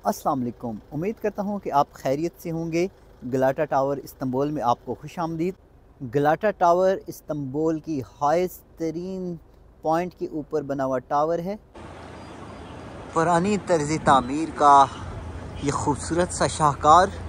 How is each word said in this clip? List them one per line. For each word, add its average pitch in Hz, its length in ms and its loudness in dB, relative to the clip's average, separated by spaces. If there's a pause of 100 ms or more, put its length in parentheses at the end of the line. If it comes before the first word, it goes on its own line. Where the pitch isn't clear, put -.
(100)
अस्सलाम 156 300 -2
वालेकुम, 117 380 -8 (140)
उम्मीद 180 260 -6
करता 208 240 -4
हूँ 202 180 -4
कि 156 120 -8
आप 143 240 4
खैरियत 147 440 -2
से 175 100 -8
होंगे। 165 380 -2 (360)
गलाटा 131 400 0
टावर 139 360 0
इस्तांबुल 135 520 -4
में 156 120 -4
आपको 120 300 0
खुश - 240 -12
आमदीद। 165 360 -4 (600)
गलाटा 151 360 2 (100)
टावर 185 480 4
इस्तांबुल 151 720 -4
की 156 180 -6 (140)
highest 170 500 0 (160)
तरीन 175 580 -6 (460)
point 165 360 0
के 175 80 -6 (120)
ऊपर 147 260 -4
बना 139 200 -2
हुआ 131 140 0 (120)
टावर 160 300 0
है। 190 140 -6 (1600)
पुरानी 170 420 2 (120)
तर्ज 156 240 2 (140)
तामीर 143 440 2 (120)
का 147 100 10 (920)
ये 139 100 0
खूबसूरत 165 580 -2
सा 165 160 0
शाहकार 156 640 6 (160)